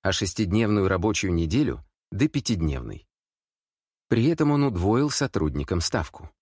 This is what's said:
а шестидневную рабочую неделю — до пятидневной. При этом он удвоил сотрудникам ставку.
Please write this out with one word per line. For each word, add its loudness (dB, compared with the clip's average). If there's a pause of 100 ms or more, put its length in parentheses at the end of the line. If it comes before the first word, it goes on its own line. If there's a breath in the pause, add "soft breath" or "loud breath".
а 0
шестидневную 0
рабочую 0
неделю — 0 (260)
до 0
пятидневной. -4 (1000)
При 2
этом 2
он 4
удвоил 2
сотрудникам -2
ставку. -4 (100)